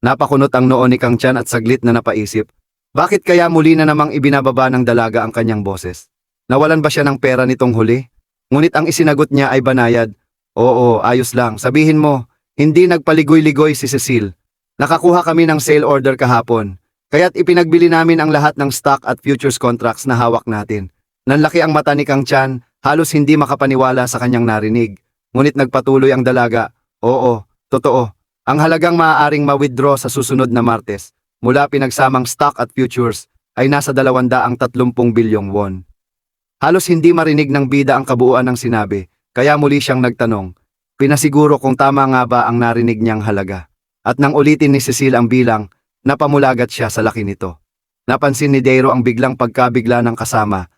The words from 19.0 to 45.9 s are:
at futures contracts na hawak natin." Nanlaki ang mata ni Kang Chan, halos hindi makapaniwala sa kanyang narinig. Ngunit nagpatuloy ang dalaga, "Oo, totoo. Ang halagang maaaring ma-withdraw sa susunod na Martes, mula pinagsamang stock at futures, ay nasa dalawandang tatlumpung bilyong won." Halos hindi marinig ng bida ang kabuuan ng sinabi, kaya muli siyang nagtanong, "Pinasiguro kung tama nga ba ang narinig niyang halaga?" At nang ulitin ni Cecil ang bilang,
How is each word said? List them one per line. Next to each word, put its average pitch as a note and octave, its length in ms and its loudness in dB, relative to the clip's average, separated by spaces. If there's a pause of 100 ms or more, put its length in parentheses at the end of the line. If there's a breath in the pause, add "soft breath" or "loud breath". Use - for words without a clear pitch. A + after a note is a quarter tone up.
at B2 160 -4
futures C3+ 320 -2
contracts A#2 480 -4
na B2+ 160 -2
hawak A#2 240 0
natin." G#2 480 -8 (320)
Nanlaki D3+ 400 0
ang D#3+ 80 0
mata D3 240 0
ni C#3+ 80 -2
Kang C3+ 240 -2
Chan, C3 320 -2 (240)
halos D3+ 320 0
hindi D3+ 240 2
makapaniwala C3+ 720 0
sa B2+ 80 -8
kanyang A#2+ 240 0
narinig. A2 560 -2 (320)
Ngunit C3+ 240 0
nagpatuloy C3+ 560 2
ang B2+ 160 0
dalaga, A#2 480 -2 (240)
"Oo, B2 480 0 (240)
totoo. B2 400 0 (320)
Ang C#3 160 -2
halagang E3 400 2
maaaring D3 480 2
ma-withdraw C#3 480 0
sa B2 160 -6
susunod C3 400 -2
na A#2+ 80 0
Martes, A2+ 560 -4 (240)
mula B2+ 320 2
pinagsamang C3 560 -2
stock - 320 -2
at A#2+ 160 -6
futures, B2 560 -4 (240)
ay C3+ 160 0
nasa C#3+ 240 -2
dalawandang B2+ 640 0
tatlumpung A#2+ 560 -2
bilyong G#2+ 320 0
won." G2 400 -6 (720)
Halos F3 320 0
hindi E3+ 240 4
marinig D3+ 400 0
ng C#3 160 0
bida C#3 240 2
ang C3 80 -2
kabuuan B2+ 480 2
ng A#2+ 80 -4
sinabi, G#2 480 -4 (240)
kaya C#3+ 240 2
muli C#3+ 240 0
siyang B2+ 240 -2
nagtanong, A2 560 -4 (400)
"Pinasiguro D3 640 2
kung C3 180 -2
tama C#3 320 2
nga B2+ 160 0
ba B2 160 0
ang A#2 160 -2
narinig A#2 400 -2
niyang A2 240 -2
halaga?" G2 480 -6 (320)
At B2 160 -4
nang C#3 160 0
ulitin D3 400 2
ni C3 80 -2
Cecil C3 320 -2
ang A#2 160 2
bilang, A#2+ 400 0 (320)